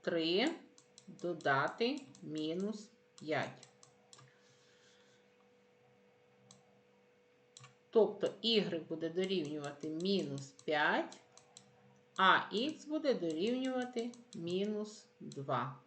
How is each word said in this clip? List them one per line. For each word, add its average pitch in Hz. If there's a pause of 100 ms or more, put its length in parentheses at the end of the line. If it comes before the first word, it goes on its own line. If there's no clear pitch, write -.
Три 175 (560)
додати 165 (200)
мінус 165 (300)
п'ять. 151 (4000)
Тобто 190
ігрек 175
буде 160
дорівнювати 156
мінус 160 (180)
п'ять, 160 (1000)
а 185 (120)
ікс 254
буде 294
дорівнювати 240 (240)
мінус 202 (140)
два. 135